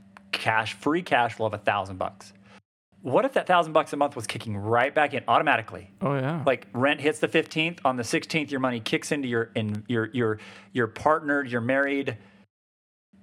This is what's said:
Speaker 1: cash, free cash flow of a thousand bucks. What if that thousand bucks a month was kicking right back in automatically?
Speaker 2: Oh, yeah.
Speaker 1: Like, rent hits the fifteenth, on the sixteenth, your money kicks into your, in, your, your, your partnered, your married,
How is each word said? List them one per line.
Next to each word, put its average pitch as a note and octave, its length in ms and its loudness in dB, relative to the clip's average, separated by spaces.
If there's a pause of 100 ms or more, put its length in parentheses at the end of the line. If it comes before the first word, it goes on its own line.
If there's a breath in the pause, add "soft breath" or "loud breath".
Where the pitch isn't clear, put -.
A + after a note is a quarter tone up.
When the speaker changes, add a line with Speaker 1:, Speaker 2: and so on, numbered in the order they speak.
(320)
Speaker 1:
cash, A2 440 0
free D#3+ 260 0
cash A#2+ 320 2
flow A2 120 -2
of G#2 80 -2
a G2+ 40 -8
thousand G2 400 -2
bucks. F#2 340 -10 (720 loud breath)
What D#3 240 2
if C#4 80 -4
that - 140 0
thousand F3 260 4
bucks D3+ 180 2
a D3+ 60 -6
month C#3+ 180 0
was A2+ 100 -6
kicking A2 300 -8
right A#2 400 2
back D3 180 2
in A#2+ 140 -4
automatically? A#2 640 2 (100)
Speaker 2:
Oh, C#3 140 0
yeah. C#3 300 -2
Speaker 1:
Like, B2 280 2
rent C#3 280 2
hits D3 180 0
the D#3+ 80 2
fifteenth, D#3+ 560 -2
on B2+ 140 2
the A#2+ 60 -4
sixteenth, D3+ 460 -2
your C3+ 120 -2
money B2+ 180 -2
kicks D3 320 -4
into C#3+ 160 -2
your, A#2 280 -2
in, G#2+ 320 -4
your, A2+ 260 0
your, A2 260 0 (320 loud breath)
your A#2+ 160 0
partnered, C#3+ 640 0
your A#2+ 80 -2
married, C3+ 580 0 (1040 loud breath)